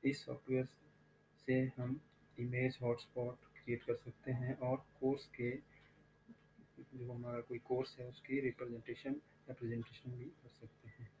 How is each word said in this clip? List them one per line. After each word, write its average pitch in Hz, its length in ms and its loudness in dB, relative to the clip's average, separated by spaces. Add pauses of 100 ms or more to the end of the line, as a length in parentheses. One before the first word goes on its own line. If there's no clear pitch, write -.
इस 139 200 4
सॉफ्टवेयर 127 400 0 (800)
से 131 320 4
हम 127 220 0 (380)
इमेज 123 440 2
हॉटस्पॉट 120 540 0
क्रिएट - 480 -4
कर 120 100 2
सकते - 380 -4
हैं 127 260 2
और 127 180 2 (240)
कोर्स 135 260 2
के, 120 240 -2 (1400)
जो 123 180 -4
हमारा 120 280 -2
कोई 120 180 -4
कोर्स 127 400 0
है 123 100 -6
उसकी 135 320 0
रिप्रेजेंटेशन 120 680 -2 (380)
या 127 40 -6
प्रेजेंटेशन 117 580 -4
भी 123 140 -6
कर - 240 -14
सकते - 400 -18
हैं। 110 320 -14